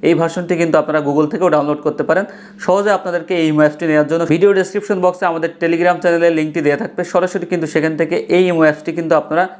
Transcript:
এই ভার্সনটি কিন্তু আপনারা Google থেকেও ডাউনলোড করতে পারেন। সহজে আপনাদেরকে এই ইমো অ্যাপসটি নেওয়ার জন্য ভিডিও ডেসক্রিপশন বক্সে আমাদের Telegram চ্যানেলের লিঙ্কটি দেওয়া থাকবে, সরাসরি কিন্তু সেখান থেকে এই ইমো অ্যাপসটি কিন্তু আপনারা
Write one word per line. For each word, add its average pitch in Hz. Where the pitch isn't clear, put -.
এই 170
ভার্সনটি 170
কিন্তু 160
আপনারা 151
Google 151
থেকেও 175
ডাউনলোড 147
করতে 151
পারেন। 175
সহজে 202
আপনাদেরকে 175
এই 160
ইমো 151
অ্যাপসটি 151
নেওয়ার 151
জন্য 165
ভিডিও 175
ডেসক্রিপশন 196
বক্সে 180
আমাদের 165
Telegram 170
চ্যানেলের 170
লিঙ্কটি 156
দেওয়া 143
থাকবে, 185
সরাসরি 175
কিন্তু 165
সেখান 160
থেকে 165
এই 180
ইমো 165
অ্যাপসটি 151
কিন্তু 165
আপনারা 156